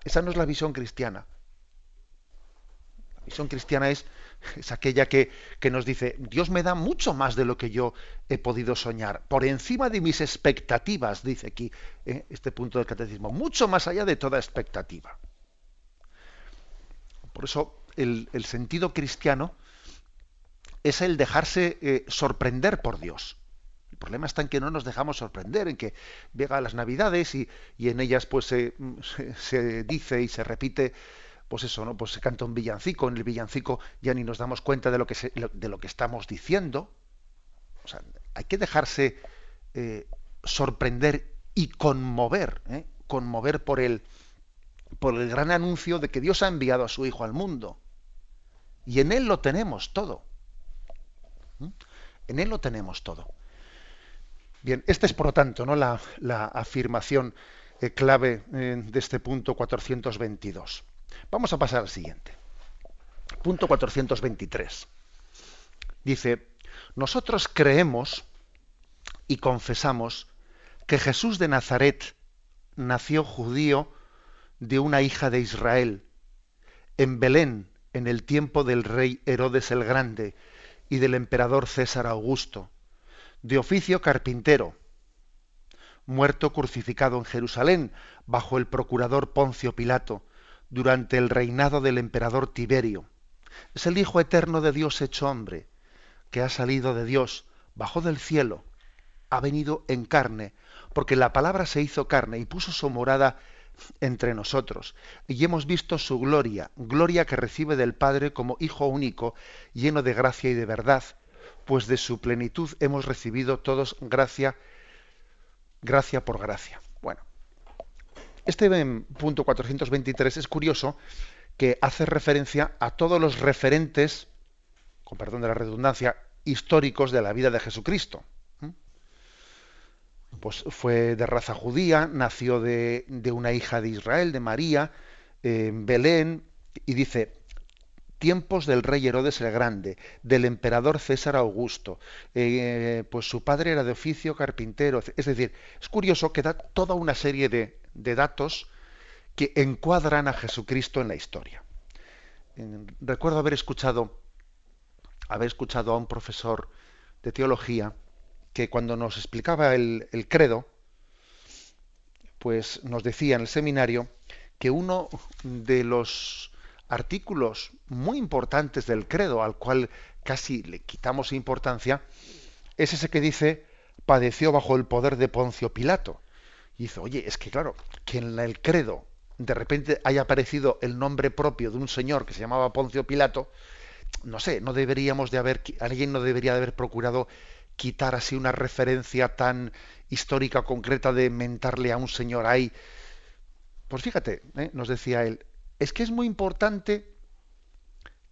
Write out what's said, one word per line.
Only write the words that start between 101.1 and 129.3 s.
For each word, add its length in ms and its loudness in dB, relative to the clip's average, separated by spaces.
la 160 6
palabra 340 2
se 140 0
hizo 280 -2
carne 300 2
y 60 -6
puso 280 -6
su 180 -2
morada 480 4
entre 340 0
nosotros, 600 -4
y 160 -2
hemos 220 0
visto 320 0
su 200 -2
gloria, 580 2
gloria 480 4
que 120 0
recibe 400 -2
del 180 2
Padre 380 2
como 260 -4
Hijo 280 -2
único, 480 -2
lleno 300 2
de 120 2
gracia 360 2
y 40 2
de 120 0
verdad, 380 4
pues 220 2
de 100 4
su 240 -4
plenitud 500 -2
hemos 240 2
recibido 560 -2
todos 400 0
gracia, 560 0
gracia 440 2
por 160 -4
gracia". 400 -8
Bueno, 180 -8
este, 160 4
em, 400 4
punto 400 -2
cuatrocientos 460 0
veintitrés 480 2
es 100 -8
curioso 480 0
que 240 4
hace 240 2
referencia 720 2
a 120 0
todos 280 2
los 200 2
referentes, 840 2
con 140 -14
perdón 240 -6
de 60 0
la 60 2
redundancia, 640 0
históricos 680 4
de 80 6
la 140 0
vida 160 4
de 100 2
Jesucristo. 640 -4
¿Mm? 100 -10